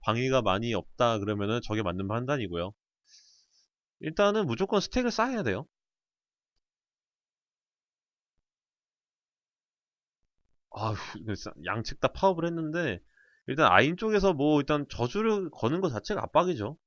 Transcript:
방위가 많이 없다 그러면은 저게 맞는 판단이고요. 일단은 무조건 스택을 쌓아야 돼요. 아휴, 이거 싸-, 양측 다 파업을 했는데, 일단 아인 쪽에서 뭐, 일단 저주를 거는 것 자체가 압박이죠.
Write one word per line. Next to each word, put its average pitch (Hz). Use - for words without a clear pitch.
방위가 127
많이 107
없다 113
그러면은 104
저게 107
맞는 95
판단이고요. 107
일단은 202
무조건 190
스택을 240
쌓아야 233
돼요. 113
아휴, 110
이거 104
싸-, -
양측 104
다 131
파업을 180
했는데, 160
일단 139
아인 135
쪽에서 202
뭐, 147
일단 147
저주를 196
거는 147
것 185
자체가 131
압박이죠. 151